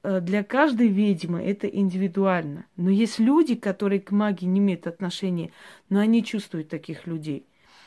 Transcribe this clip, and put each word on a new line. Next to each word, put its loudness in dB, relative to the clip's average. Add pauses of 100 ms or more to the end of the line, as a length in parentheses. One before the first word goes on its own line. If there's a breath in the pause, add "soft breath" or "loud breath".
э, -2
для -2
каждой 2
ведьмы 0
это -4
индивидуально. -2 (120)
Но 0
есть 2
люди, 4
которые -2
к -12
магии 0
не 2
имеют 0
отношения, -6 (400 loud breath)
но 4
они 4
чувствуют -8
таких -10
людей. -8 (420 soft breath)